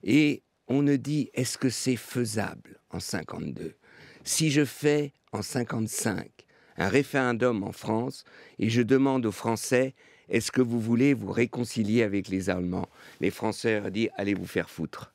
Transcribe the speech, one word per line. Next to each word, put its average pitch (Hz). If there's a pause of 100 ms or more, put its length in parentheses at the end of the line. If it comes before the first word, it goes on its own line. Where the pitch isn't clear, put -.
Et 147 (240)
on 135
me 143
dit, « 139
Est-ce -
que 135
c'est 123
faisable 107
en 87
cinquante-deux ? » 80 (500)
Si -
je 143
fais 147 (180)
en 107
cinquante-cinq 110 (480)
un 87
référendum 123
en 101
France 113 (340)
et 113
je 117
demande 131
aux 107
Français, « 123 (360)
Est-ce -
que 131
vous 117
voulez 117
vous 110
réconcilier 113
avec 101
les 95
Allemands ? » 90 (320)
Les 95
Français 110
auraient 101
dit, « 107
Allez 101
vous 92
faire -
foutre. » -